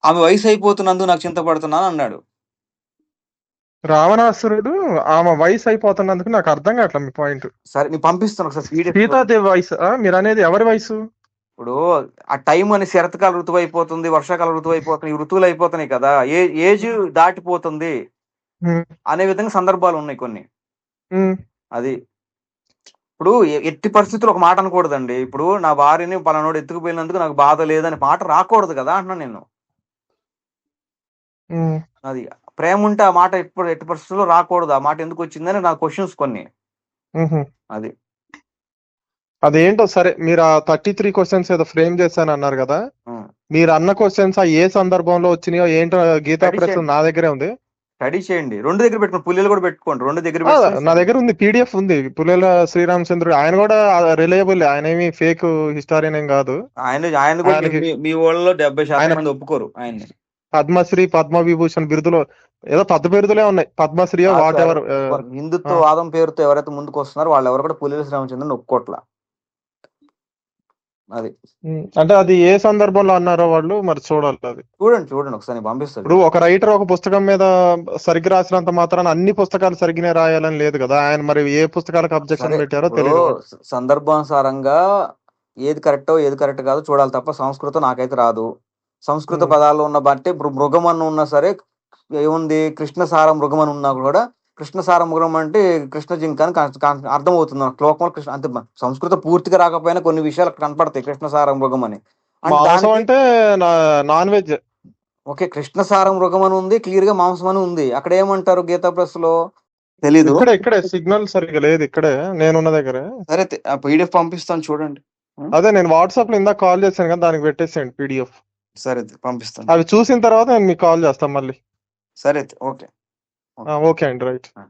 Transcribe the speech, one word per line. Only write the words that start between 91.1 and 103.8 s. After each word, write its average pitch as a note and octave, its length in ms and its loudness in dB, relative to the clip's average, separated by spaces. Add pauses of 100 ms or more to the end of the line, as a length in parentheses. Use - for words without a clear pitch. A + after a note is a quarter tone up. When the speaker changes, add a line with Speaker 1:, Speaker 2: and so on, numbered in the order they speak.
Speaker 1:
సరే D3+ 300 0 (580)
ఏముంది, D#3 580 -2
కృష్ణసార D#3 600 0
మృగం D3 280 0
అని D3+ 120 2
ఉన్నా C#3+ 220 -2
కూడా C#3 360 0 (280)
కృష్ణసార F3 460 0
మృగం E3 320 -2
అంటే D#3+ 580 0
కృష్ణ D3+ 220 -8
జింక D#3 260 -4
అని E3+ 120 0
కన్-, C#3+ 300 -2
కన్-, C#3+ 220 0
అర్థమవుతుంది. D3 560 0
మన C3 80 0
శ్లోకంలో D#3 420 0
కృష్ణ D3 200 -12
అంటే C#3 160 -8
మ-, B2 160 -8 (180)
సంస్కృతం C#3 380 -2
పూర్తిగా F3 380 0
రాకపోయినా E3+ 440 2
కొన్ని D#3+ 200 0
విషయాలు D#3 280 0
కనపడతాయి D3 560 -4
కృష్ణసార C#3+ 460 -2
మృగం C3 320 -2
అని. G#2 120 -6 (480)
అంటే D#3 120 2
Speaker 2:
మాంసం D3 100 4
Speaker 1:
దానికి F3+ 240 4
Speaker 2:
అంటే A3 280 2 (380)
నా-, E3 460 2